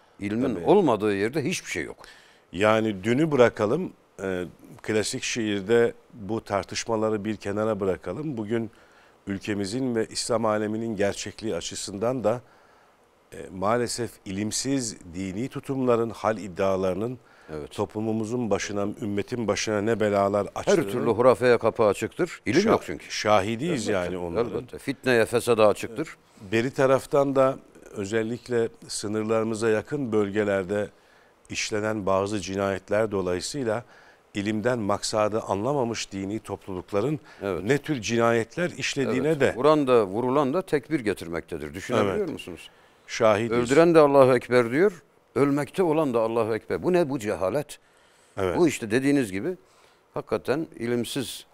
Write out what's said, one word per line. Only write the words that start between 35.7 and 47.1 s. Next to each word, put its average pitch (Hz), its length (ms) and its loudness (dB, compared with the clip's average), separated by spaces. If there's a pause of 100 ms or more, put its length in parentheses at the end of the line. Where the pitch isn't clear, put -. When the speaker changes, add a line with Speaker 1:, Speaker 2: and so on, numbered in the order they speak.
Speaker 2:
dini 98 260 -6
toplulukların 101 800 -4 (220)
Speaker 1:
Evet. 92 220 -4
Speaker 2:
ne 139 140 2
tür 143 220 -6
cinayetler 117 720 0
işlediğine 131 580 -2
Speaker 1:
Evet. 156 120 0
Speaker 2:
de 107 160 4
Speaker 1:
Vuran 147 300 4
da, 120 200 6
vurulan 127 480 0
da 185 80 -2
tekbir 147 380 -2
getirmektedir. 82 760 -6
Düşünebiliyor 101 420 0
Speaker 2:
Evet. 196 120 -2
Speaker 1:
musunuz? - 420 -12 (360)
Speaker 2:
Şahidiz. 113 520 2
Speaker 1:
Öldüren 147 360 6
de 160 40 8
"Allahu 139 380 8
Ekber" 120 340 2
diyor, 180 320 0 (320)
ölmekte 143 480 0
olan 151 320 2
da 117 60 2
"Allahu 113 340 0
Ekber". 92 280 -4
Bu 170 100 0
ne? 175 180 2